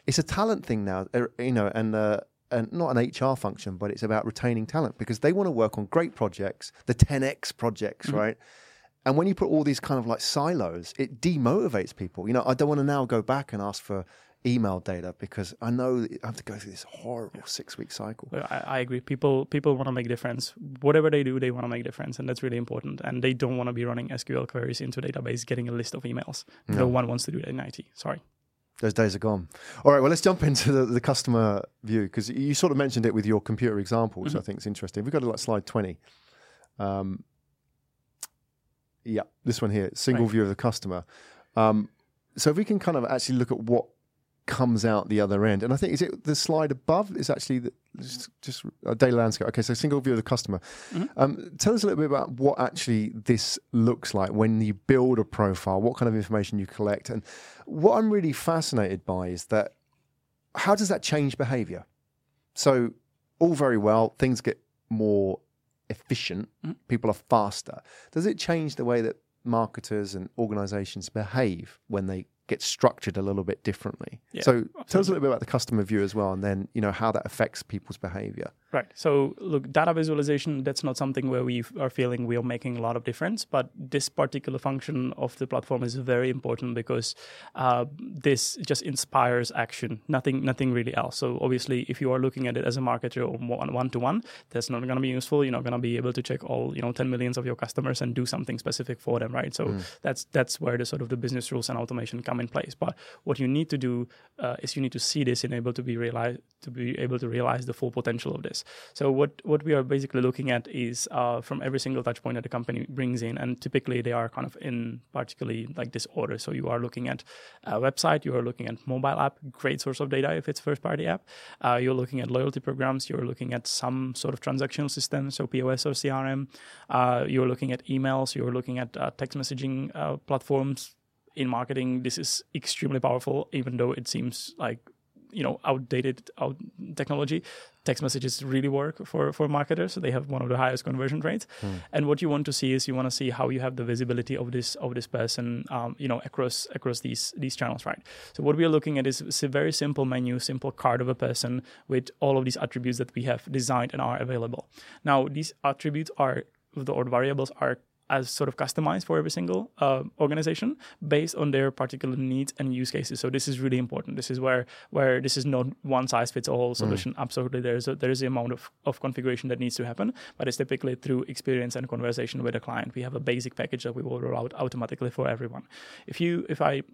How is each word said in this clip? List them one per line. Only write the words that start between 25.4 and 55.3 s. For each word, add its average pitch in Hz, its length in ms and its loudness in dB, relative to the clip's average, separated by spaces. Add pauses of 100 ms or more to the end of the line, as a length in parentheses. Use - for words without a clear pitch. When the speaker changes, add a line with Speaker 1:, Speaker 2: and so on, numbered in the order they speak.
Speaker 2:
getting 123 240 -4
a 120 40 -6
list 120 220 -6
of - 100 -8
emails. 123 400 -8 (240)
No 107 80 2
Speaker 1:
No. 127 120 6
Speaker 2:
one 123 200 4
wants 123 160 -2
to 151 80 -6
do 175 60 -2
that - 100 -6
in 131 120 -4
I 135 100 -8
T. - 240 -14
Sorry. - 280 -6 (580)
Speaker 1:
Those 107 140 2
days 104 220 4
are - 20 -4
gone. 98 300 0 (360)
All 147 80 12
right, 143 80 10
well, 135 100 8
let's 165 120 2
jump 185 220 6
into 143 260 4
the, 135 140 6
the 120 160 2
customer 113 600 4 (200)
view, 107 260 2
'cause 107 220 -4
you 139 240 0
sort 170 160 4
of 135 80 2
mentioned 131 280 2
it 104 80 4
with 104 120 2
your 107 140 4
computer 110 400 0
example, 107 420 0
which 143 100 -4
Speaker 2:
Mm-hmm. 131 60 0
Speaker 1:
I 101 40 -6
think 98 160 -8
is - 80 -8
interesting. 101 380 -6
We've 139 80 -6
got 151 100 2
to, 120 80 0
like, 110 100 -2
slide 107 260 0
twenty. 95 320 -2 (800)
Um, 98 460 -4 (1800)
yeah, 110 180 -2 (220)
this 120 160 2
one 104 120 2
here, 101 220 2
single 123 320 2
Speaker 2:
Right. 104 60 0
Speaker 1:
view 110 100 6
of 101 60 4
the 98 60 0
customer. 98 500 -2 (520)
Um, 107 320 4 (480)
so - 140 4
if 151 60 4
we 208 80 2
can 208 140 2
kind 170 180 2
of 120 100 2
actually 127 320 2
look 120 120 2
at 113 80 0
what 117 280 4 (600)
comes 117 360 2
out 107 280 4
the 107 100 4
other 101 240 4
end. 101 180 4
And 120 120 2
I - 20 2
think, 185 160 0
is 143 80 2
it - 240 -2
the 151 100 2
slide 156 360 2
above 175 480 2
is - 100 -4
actually 135 300 0
the, 120 140 -4 (280)
just, 123 300 -12 (100)
just, - 220 -10 (240)
uh, 120 80 2
daily 123 180 8
landscape. 113 360 4
Okay, 117 120 0
so 117 140 2
single 143 260 2
view 127 140 2
of - 20 2
the 110 60 2
customer. 101 360 0 (360)
Speaker 2:
Mm-hmm. 180 100 0 (140)
Speaker 1:
Um, 139 400 2
tell 214 160 4
us 208 80 2
a 202 40 4
little 151 160 2
bit 147 80 2
about 139 220 0
what 131 260 4
actually 110 560 0
this 110 440 2 (140)
looks 117 420 4
like 98 180 2
when 110 300 4
you 107 100 2
build 127 460 6
a 107 60 4
profile, 98 580 2